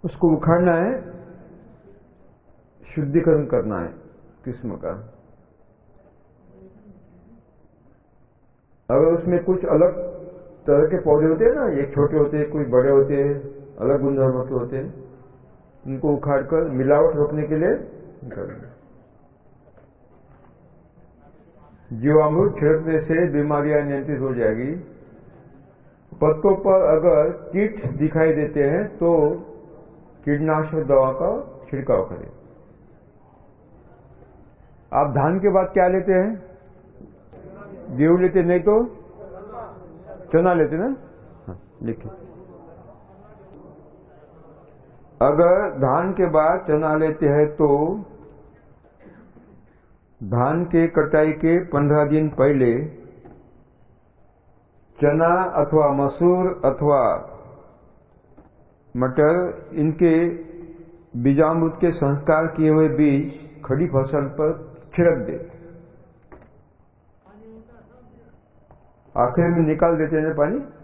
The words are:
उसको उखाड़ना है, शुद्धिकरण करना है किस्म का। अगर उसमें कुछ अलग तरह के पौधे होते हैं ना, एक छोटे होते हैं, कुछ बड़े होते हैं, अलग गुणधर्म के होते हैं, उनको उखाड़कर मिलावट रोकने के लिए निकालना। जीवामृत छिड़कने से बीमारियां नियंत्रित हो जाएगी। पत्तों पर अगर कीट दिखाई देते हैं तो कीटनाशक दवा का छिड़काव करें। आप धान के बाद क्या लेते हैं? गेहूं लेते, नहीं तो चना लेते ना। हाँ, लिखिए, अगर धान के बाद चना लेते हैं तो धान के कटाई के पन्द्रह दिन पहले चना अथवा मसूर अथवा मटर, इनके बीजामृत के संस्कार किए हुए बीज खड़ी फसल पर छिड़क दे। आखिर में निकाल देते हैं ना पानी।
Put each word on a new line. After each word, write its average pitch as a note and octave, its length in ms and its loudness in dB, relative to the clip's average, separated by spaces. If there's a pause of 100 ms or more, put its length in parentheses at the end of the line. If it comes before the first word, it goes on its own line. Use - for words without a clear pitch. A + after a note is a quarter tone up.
उसको D#3+ 320 2
उखाड़ना E3+ 400 2
है, F#3 140 0 (1900)
शुद्धिकरण D3+ 680 0
करना G#2+ 300 -4
है E2+ 140 -8 (520)
किस्म A#2 340 -12
का। E2+ 140 -10 (4000)
अगर D#3 260 4
उसमें F3 300 -2
कुछ - 220 -2
अलग E3 380 2 (600)
तरह D3 220 4
के F3+ 160 -2
पौधे D3+ 220 4
होते D#3+ 180 2
हैं B3 100 4
ना, C#4+ 100 -4 (160)
एक C#3 100 -4
छोटे C#3+ 280 0
होते D3 180 0
हैं, D3 140 -2
कुछ D3 200 -4
बड़े B2+ 200 4
होते C#3 260 4
हैं, C#3+ 180 0 (440)
अलग C#3 240 0
गुणधर्म C3+ 400 0
के C3 120 -8
होते B2 220 -6
हैं, C3 120 -8 (1000)
उनको C3+ 280 -4
उखाड़कर D3 600 -2
मिलावट D3 420 2
रोकने D3 320 -2
के D3+ 100 -2
लिए F3+ 140 0 (520)
निकालना। A#2 440 -14 (3250)
जीवामृत D3+ 680 2
छिड़कने D#3 420 0
से E3 320 0
बीमारियां D3 520 0
नियंत्रित C#3 360 -6
हो C3 140 -4
जाएगी। A#2 360 -2 (1400)
पत्तों D#3 500 2
पर F#3+ 160 4 (100)
अगर D#3 420 4 (180)
कीट G#3 360 -2 (140)
दिखाई D#3+ 360 2
देते D3 320 -2
हैं D3 160 0 (140)
तो E3+ 160 2 (1120)
कीटनाशक D#3 600 -2
दवा C3+ 280 4
का E3+ 160 -2 (340)
छिड़काव A#2+ 420 -2
करें। - 240 -14 (2500)
आप C#3+ 220 2
धान D3+ 240 2
के F#3+ 160 2
बाद F#3 200 2
क्या F3+ 160 4
लेते F#3+ 240 0
हैं? F#3+ 160 2 (1700)
गेहूं D#3+ 240 4
लेते, F#3 220 2
नहीं F3 180 2
तो G#3 160 2 (1500)
चना F3+ 260 4
लेते D#3 220 0
ना। G3 100 -4 (600)
हाँ, F2 120 -14 (240)
लिखिए, A2 280 -10 (3000)
अगर D#3 340 4 (240)
धान D3 360 0
के F#3 180 0
बाद D#3+ 340 2
चना D3+ 300 0
लेते D#3 320 0
हैं D3 260 4
तो D3+ 160 2 (2500)
धान B2 460 -2
के E3+ 240 2
कटाई D#3 480 2
के E3 200 2 (100)
पन्द्रह D3 420 2
दिन D#3 240 2
पहले C3+ 380 2 (2250)
चना D#3+ 340 2 (240)
अथवा D3+ 380 2
मसूर F3 520 0 (200)
अथवा C#3+ 340 2 (1900)
मटर, C3 400 2 (400)
इनके D#3+ 400 2 (1080)
बीजामृत D#3+ 580 2
के F3 140 2
संस्कार D3 520 0 (100)
किए D#3 140 2
हुए D#3 240 4
बीज D3 320 2 (380)
खड़ी C#3+ 260 -2
फसल C#3 340 -2 (140)
पर D#3 180 -2 (380)
छिड़क E3+ 320 2
दे। - 100 -8 (3750)
आखिर C#3+ 360 0
में E3+ 160 2
निकाल D#3 320 0
देते D#3 180 -2
हैं D#3 60 0
ना D#3 140 -2
पानी। D3+ 220 -2 (260)